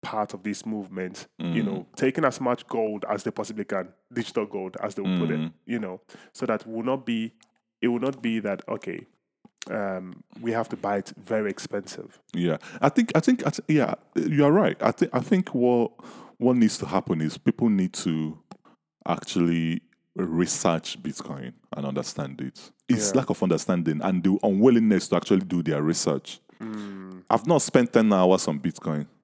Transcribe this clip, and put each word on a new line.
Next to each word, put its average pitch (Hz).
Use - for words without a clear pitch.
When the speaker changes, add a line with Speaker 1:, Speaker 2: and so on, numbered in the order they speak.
Speaker 1:
part -
of 95
this 104
movement, 95
you 82
Speaker 2:
Mm. -
Speaker 1:
know, 95
taking 135
as 127
much 123
gold 107
as 104
they 110
possibly 107
can, 92
digital 117
gold 95
as 101
they 101
will 92
put 82
it, 78
Speaker 2:
Mm. 80
Speaker 1:
you 113
know, 92
so -
that 110
will 113
not 127
be, 113
it 127
will 120
not 131
be 113
that, 101
okay, -
um, 95
we 117
have 113
to -
buy 101
it -
very 107
expensive. -
Speaker 2:
Yeah, 87
I 135
think, 226
I 160
think, 254
I 147
th-, -
yeah, 151
you 151
are 143
right. 180
I -
think, -
I 127
think 185
what, 120
what 123
needs 113
to -
happen 85
is 78
people -
need 95
to 78
actually 85
research 85
Bitcoin 69
and 69
understand 67
it. -
It's 107
Speaker 1:
Yeah. 120
Speaker 2:
lack 135
of -
understanding 85
and 92
the 95
unwillingness 107
to 95
actually 95
do 85
their 76
research. 76
Speaker 1:
Mm. 98
Speaker 2:
I've -
not 156
spent 123
ten 110
hours 92
on 76
Bitcoin. 76